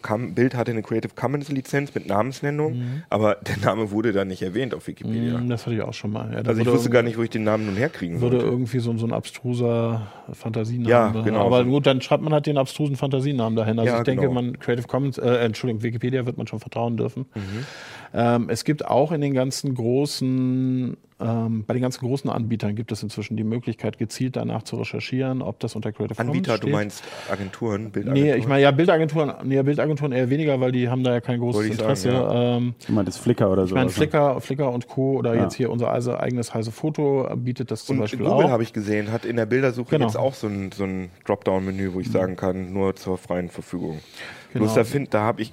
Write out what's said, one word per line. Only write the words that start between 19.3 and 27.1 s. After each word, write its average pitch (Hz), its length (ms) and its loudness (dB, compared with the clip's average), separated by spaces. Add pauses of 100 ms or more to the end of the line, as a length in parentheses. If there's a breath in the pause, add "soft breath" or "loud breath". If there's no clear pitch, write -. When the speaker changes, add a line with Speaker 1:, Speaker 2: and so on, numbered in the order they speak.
Speaker 2:
ganzen 135 420 -2
großen, 127 1200 0 (220)
ähm, 113 480 0
bei 117 80 0
den 123 80 0
ganzen 127 180 -2
großen 131 300 -2
Anbietern 107 460 -2
gibt 113 160 -6
es 107 100 -6
inzwischen 107 340 -6
die 110 80 -2
Möglichkeit, 113 540 -4
gezielt 127 380 -4
danach 113 260 -4
zu - 140 -8
recherchieren, 127 680 -4
ob - 180 -6
das 120 140 -6
unter 110 180 -6
Creative 107 220 -4
Commons 120 220 -2
Speaker 1:
Anbieter, 185 180 0
du 107 80 2
Speaker 2:
steht. 107 100 0
Speaker 1:
meinst 104 320 -2 (260 loud breath)